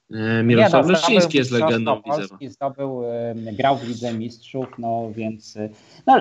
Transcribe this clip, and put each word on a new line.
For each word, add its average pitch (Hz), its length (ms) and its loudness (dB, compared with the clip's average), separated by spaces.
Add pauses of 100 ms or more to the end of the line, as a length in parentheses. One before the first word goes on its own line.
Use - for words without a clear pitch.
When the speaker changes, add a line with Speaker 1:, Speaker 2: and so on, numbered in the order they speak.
(100)
Speaker 1:
e, 113 320 -2
Mirosław 135 440 6
Speaker 2:
Nie, 180 60 4
no, 175 60 4
Speaker 1:
Leszczyński 170 400 4
jest 127 120 0
Speaker 2:
zdobył 120 160 2
Speaker 1:
legendą 117 300 0
Speaker 2:
Mistrzostwo 127 240 -4
Speaker 1:
Widzewa. 98 180 -12
Speaker 2:
Polski, 135 100 -14
zdobył, 135 560 -8
e, 117 480 -8
grał 127 240 2
w 117 120 -8
Lidze 117 240 -6
Mistrzów, 120 540 -8 (120)
no 117 380 -6
więc, 110 400 -10
e, 107 120 -8 (380)
no 262 140 6